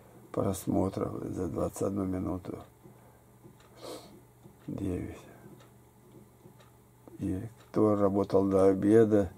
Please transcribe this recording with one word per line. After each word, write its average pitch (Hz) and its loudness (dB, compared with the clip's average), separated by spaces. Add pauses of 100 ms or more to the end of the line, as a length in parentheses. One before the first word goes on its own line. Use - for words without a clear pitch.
(320)
просмотров 98 -2 (120)
за 92 -6
двадцать - -4
одну 98 -2
минуту. 92 -6 (2000)
Девять. - -6 (2000)
И 92 -4 (300)
кто 107 2
работал 98 2
до 95 6
обеда 101 4